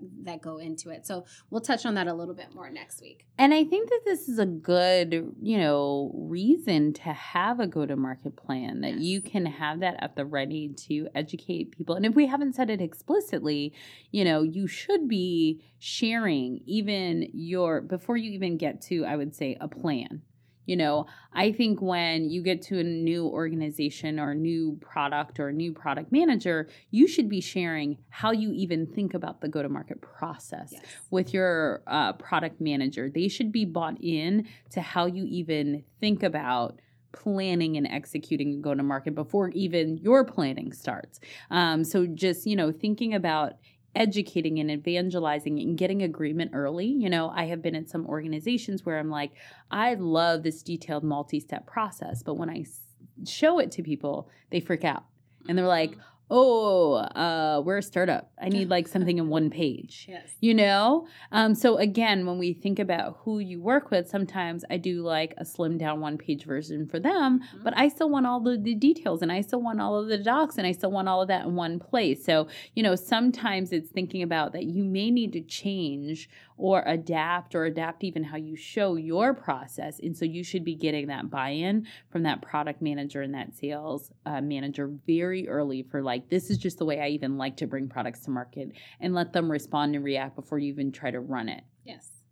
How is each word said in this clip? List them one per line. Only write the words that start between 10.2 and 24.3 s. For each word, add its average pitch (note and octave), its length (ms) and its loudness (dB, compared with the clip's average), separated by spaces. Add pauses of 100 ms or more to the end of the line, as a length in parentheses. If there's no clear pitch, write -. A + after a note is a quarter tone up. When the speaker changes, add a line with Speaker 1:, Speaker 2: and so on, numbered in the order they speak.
Speaker 2:
ready D3 420 -4 (180)
to D3+ 260 -2
educate E3 600 -6
people. E3 240 -4
And G3 100 0
if A3 80 2
we C#4+ 120 8
haven't C#4 280 0
said B3 160 0
it G3+ 100 -2
explicitly, D#3+ 920 -2 (400)
you G3+ 120 2
know, D#3 180 4
you E3 260 0
should E4+ 400 0
be E3+ 520 2 (200)
sharing F#3 840 0
even F#3+ 680 0
your, E3+ 480 0
before F#3 360 -4
you A3+ 140 -4
even F#3 280 -2
get D3 240 -2
to, E3 240 -2
I D3 100 -2
would D3 180 -4
say, C3+ 260 -4
a D#3 60 -6
plan. D3+ 560 -4 (440)
You F3+ 100 0
know, D3+ 300 2 (260)
I G3+ 200 2
think G#3+ 300 2
when E3+ 480 0
you F3 120 -4
get F3+ 200 0
to F#3+ 160 -4
a E3+ 60 0
new E3 420 0
organization D#3 960 -2
or C#3+ 100 -2